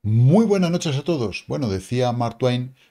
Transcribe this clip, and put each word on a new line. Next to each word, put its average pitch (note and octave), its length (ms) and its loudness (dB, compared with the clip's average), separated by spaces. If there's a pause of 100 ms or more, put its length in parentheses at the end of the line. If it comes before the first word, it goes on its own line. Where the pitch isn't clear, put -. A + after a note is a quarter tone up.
Muy B2+ 420 4
buenas F#3+ 240 2
noches E3+ 280 -2
a C#3+ 60 -6
todos. A#2+ 440 -4
Bueno, C#3+ 220 -4
decía A#2+ 420 -2
Mark A#2+ 260 -4
Twain B2+ 380 -4 (160)